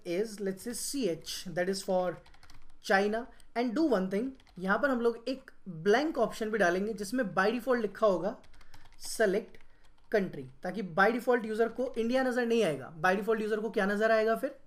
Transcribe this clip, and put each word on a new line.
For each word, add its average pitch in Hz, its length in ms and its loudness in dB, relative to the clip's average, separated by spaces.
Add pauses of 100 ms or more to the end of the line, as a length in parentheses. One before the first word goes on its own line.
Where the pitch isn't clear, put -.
(180)
is, 208 220 -4
let's 190 280 -6
say, 240 60 -6
C 240 360 -4
H, 160 240 -6 (140)
that 180 260 -2
is 190 140 -6
for 180 320 0 (640)
China। 208 400 2 (320)
And 240 240 0
do 330 160 4
one 190 180 2
thing, 226 160 -2 (300)
यहाँ 190 200 2
पर 277 100 2
हम 240 120 0
लोग 233 260 0
एक 262 240 -6 (380)
ब्लैंक 294 280 4 (100)
ऑप्शन 214 240 -4
भी 220 60 0
डालेंगे 196 360 2
जिसमें 247 300 -2 (100)
by 190 140 4 (100)
default 240 240 0
लिखा 214 260 2
होगा 190 280 0 (720)
select 214 500 0 (580)
country, 160 300 0 (180)
ताकि 185 200 -6 (180)
by 202 160 8
default 240 280 2
यूजर 220 240 0 (120)
को 254 160 -4
इंडिया 240 260 2
नजर 247 220 0
नहीं 233 180 4
आएगा। 139 380 -2
By 185 200 4
default 220 200 0
यूजर 214 180 0
को 214 100 -4 (100)
क्या 190 60 4 (100)
नजर 220 160 4
आएगा 220 240 4 (100)
फिर? - 220 -6